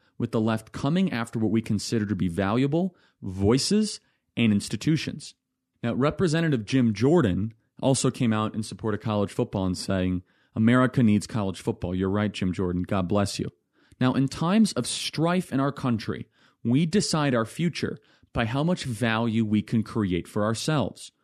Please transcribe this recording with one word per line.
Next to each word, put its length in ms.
with 140
the 80
left 320
coming 400
after 260
what 140
we 100
consider 440
to 100
be 100
valuable 720
voices 760
and 160
institutions. 840
Now, 100
Representative 720
Jim 280
Jordan 640
also 300
came 220
out 240
in 80
support 300
of 60
college 300
football 360
and 120
saying, 460
"America 440
needs 280
college 320
football." 340
You're 160
right, 220
Jim 200
Jordan. 300
God 240
bless 320
you. 120
Now, 140
in 120
times 460
of 160
strife 640
in 80
our 100
country, 580
we 200
decide 480
our 120
future 560
by 120
how 200
much 180
value 640
we 180
can 220
create 420
for 160
ourselves. 680